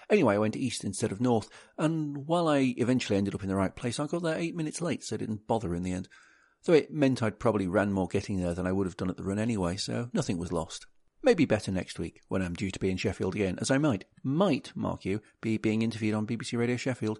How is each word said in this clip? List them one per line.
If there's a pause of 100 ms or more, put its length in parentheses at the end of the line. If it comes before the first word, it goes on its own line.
(100)
Anyway,
I
went
east
instead
of
north, (300)
and
while
I
eventually
ended
up
in
the
right
place,
I
got
there
eight
minutes
late,
so
it
didn't
bother
in
the
end. (560)
Though
it
meant
I'd
probably
ran
more
getting
there
than
I
would
have
done
at
the
run
anyway,
so
nothing
was
lost. (360)
Maybe
better
next
week,
when
I'm
due
to
be
in
Sheffield
again,
as
I
might, (180)
might,
mark
you, (180)
be
being
interviewed
on
B
B
C
Radio
Sheffield.